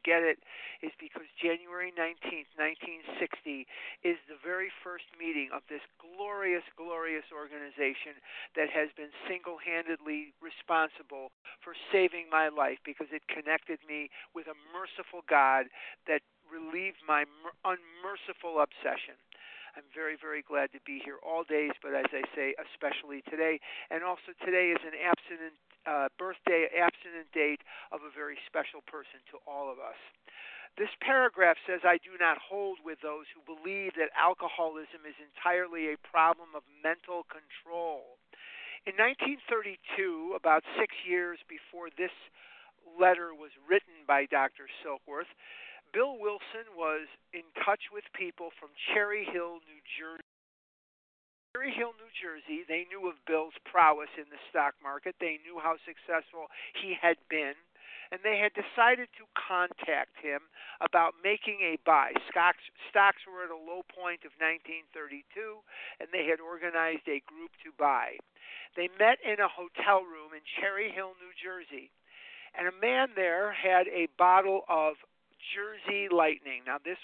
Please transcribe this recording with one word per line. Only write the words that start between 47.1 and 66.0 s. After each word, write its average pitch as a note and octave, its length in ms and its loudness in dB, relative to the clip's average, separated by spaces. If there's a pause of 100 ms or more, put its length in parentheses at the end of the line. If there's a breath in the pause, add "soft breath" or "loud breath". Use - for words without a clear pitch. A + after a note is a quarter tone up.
in E3+ 80 -10 (240)
touch G3+ 240 2
with G#3 240 -12
people F3 480 -10
from D3+ 80 -18 (240)
Cherry G#3 320 0
Hill, E3+ 400 -6
New D#3 160 -20 (160)
Jersey. D#3+ 240 -12 (1300)
Cherry C4 240 -6
Hill, A#3 240 -6
New A3+ 160 -20
Jersey, D#3 480 -10
they E3+ 320 -4
knew F#3+ 160 -6
of D#3 160 -10
Bill's D#3+ 400 -2
prowess D#3 480 6
in D3 160 -12
the D3 80 -18 (160)
stock C#3+ 320 2
market. C#3+ 320 -6
They D#3 240 -4
knew E3+ 160 -16
how D#3+ 240 -2
successful E3 720 -6 (240 loud breath)
he F#3+ 160 -6
had E3+ 240 4 (100)
been. D3+ 300 -4 (560 loud breath)
And F#3 80 -8
they G#3+ 160 2
had G#3 160 2
decided A#3+ 640 4
to A3 160 -20
contact F3 880 0
him D3 240 -4 (360 loud breath)
about E3 440 2
making G#3 360 -2
a D#3+ 240 -2
buy. D3 280 6 (160)
Stocks, F3 320 4 (280)
stocks G3+ 360 6
were F3+ 200 -10
at E3 40 -8
a D#3+ 80 -10
low E3+ 320 -10
point F3 400 -8
of - 80 -20
nineteen D#3+ 560 -2
thirty-two, D#3+ 680 -12 (360 loud breath)
and D#3+ 160 -10